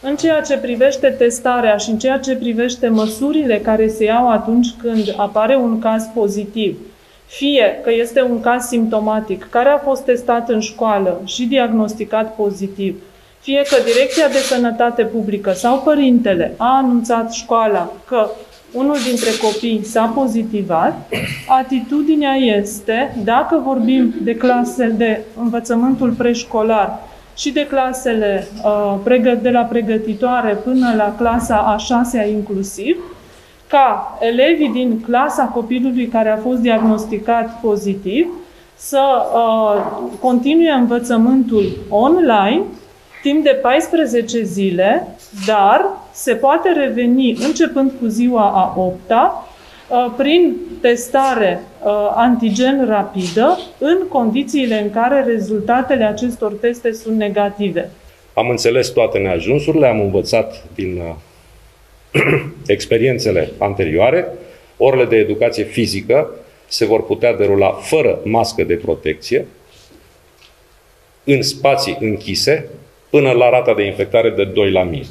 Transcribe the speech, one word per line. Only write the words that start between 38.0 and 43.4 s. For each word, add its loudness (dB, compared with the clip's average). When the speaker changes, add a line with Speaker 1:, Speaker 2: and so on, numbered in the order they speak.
Speaker 1:
să, -2
uh, 2
continue 2
învățământul 2
online 4
timp 0